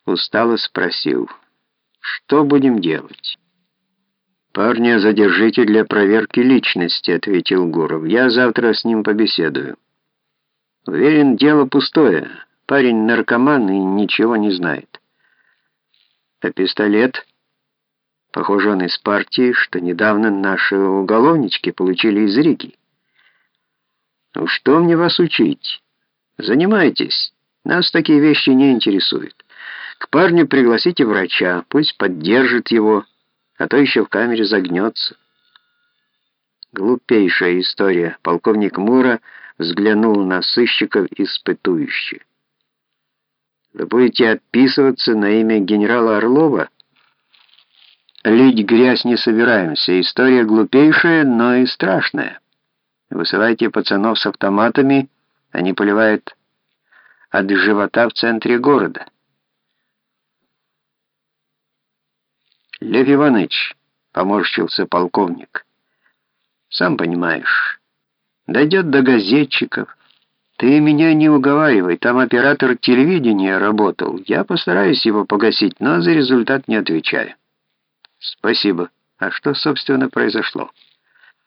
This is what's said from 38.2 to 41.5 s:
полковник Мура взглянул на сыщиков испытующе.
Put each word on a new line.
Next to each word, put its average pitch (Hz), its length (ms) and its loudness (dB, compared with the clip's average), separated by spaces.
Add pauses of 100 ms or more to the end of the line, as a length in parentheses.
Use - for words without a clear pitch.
полковник 95 560 -2
Мура 120 420 2 (380)
взглянул 101 680 0
на 92 180 -2
сыщиков 110 720 -2
испытующе. - 1120 -6 (1500)